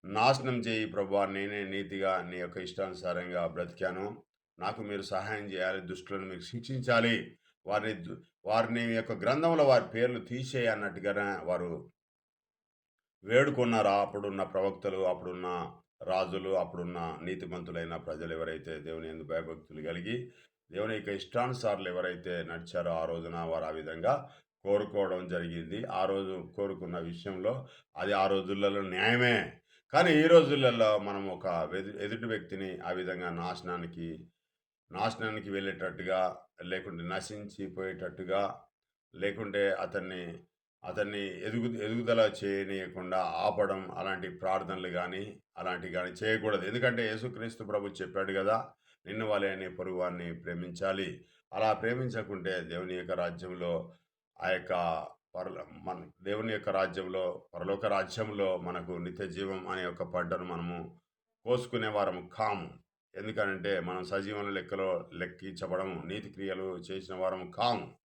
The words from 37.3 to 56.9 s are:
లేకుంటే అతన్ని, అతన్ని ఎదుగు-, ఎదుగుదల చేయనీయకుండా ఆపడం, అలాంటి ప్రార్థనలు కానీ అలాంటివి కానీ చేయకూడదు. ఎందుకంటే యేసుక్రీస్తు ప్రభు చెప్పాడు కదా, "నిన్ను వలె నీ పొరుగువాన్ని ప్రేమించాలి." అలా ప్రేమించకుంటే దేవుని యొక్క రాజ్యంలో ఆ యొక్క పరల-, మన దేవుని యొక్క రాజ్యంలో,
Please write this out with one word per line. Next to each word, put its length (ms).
లేకుంటే 560
అతన్ని, 720
అతన్ని 640
ఎదుగు-, 360
ఎదుగుదల 500
చేయనీయకుండా 800
ఆపడం, 680
అలాంటి 380
ప్రార్థనలు 600
కానీ 520
అలాంటివి 360
కానీ 180
చేయకూడదు. 540
ఎందుకంటే 420
యేసుక్రీస్తు 560
ప్రభు 240
చెప్పాడు 460
కదా, 380
"నిన్ను 200
వలె 300
నీ 140
పొరుగువాన్ని 720
ప్రేమించాలి." 840
అలా 200
ప్రేమించకుంటే 880
దేవుని 320
యొక్క 180
రాజ్యంలో 840
ఆ 80
యొక్క 220
పరల-, 360
మన 380
దేవుని 320
యొక్క 160
రాజ్యంలో, 840